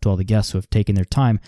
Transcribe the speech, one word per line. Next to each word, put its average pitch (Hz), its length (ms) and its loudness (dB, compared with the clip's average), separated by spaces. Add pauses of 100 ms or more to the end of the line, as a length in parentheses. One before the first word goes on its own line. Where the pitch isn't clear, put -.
to 107 80 0
all 95 60 2
the 92 80 -2
guests 107 280 0
who 95 60 -2
have 92 100 -8
taken 104 260 0
their 95 100 0
time 120 440 0